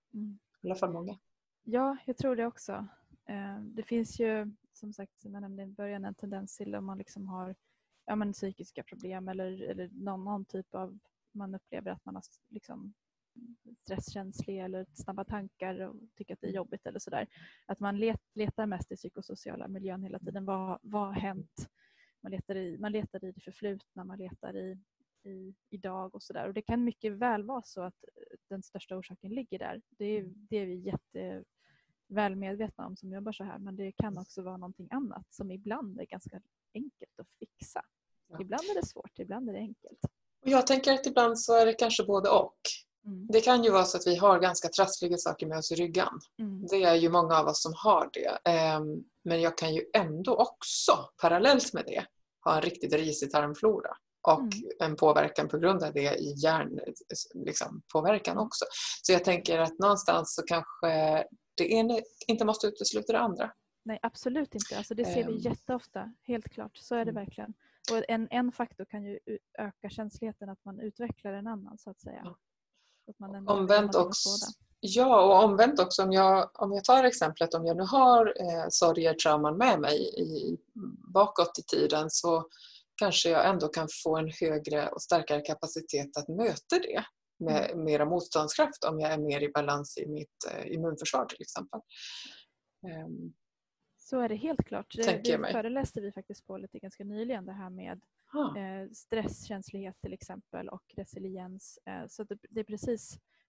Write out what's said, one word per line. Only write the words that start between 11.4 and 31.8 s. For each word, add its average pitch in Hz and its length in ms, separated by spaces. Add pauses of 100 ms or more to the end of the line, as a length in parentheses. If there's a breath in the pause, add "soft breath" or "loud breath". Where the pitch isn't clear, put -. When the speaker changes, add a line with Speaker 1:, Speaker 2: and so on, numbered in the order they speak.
Speaker 1:
upplever 190 360
att 180 140
man 190 100
har 190 80
s-, - 180 (100)
liksom 208 440 (880)
stresskänslig 196 760
eller 185 360
snabba 196 300
tankar 190 560
och 190 140 (220)
tycker 202 180
att - 60
det 196 60
är - 20
Speaker 2:
Mm. 190 80
Speaker 1:
jobbigt 190 300
eller - 120
sådär. - 280 (400 soft breath)
Att 202 140
man 202 180
let-, 220 220 (140)
letar 214 320
mest 185 260
i 185 40
psykosociala - 720
miljön 190 340
hela 190 160
Speaker 2:
Mm. - 80
Speaker 1:
tiden. 196 180
Vad, 190 380
vad 208 240
har 196 60
hänt? 190 560 (540)
Man 190 100
letar 190 220
i, 185 240
man 208 140
letar 202 320
i 185 80
det 185 80
förflutna, 196 640
man 190 140
letar 185 380
i, 190 220 (460)
i 190 300 (160)
idag 190 440
och 202 80
sådär. - 260
Och 196 60
det 214 80
kan 240 220
mycket 220 280
väl 214 320
vara 247 200
så - 180
att, 180 220 (120)
eh, - 200 (120)
den 196 140
största - 340
orsaken 190 380
ligger 254 240
där. - 320
Det - 140
är, 214 160
Speaker 2:
Mm. 196 300
Speaker 1:
det 220 60
är 202 100
vi 180 100
jätte-, 185 680 (640)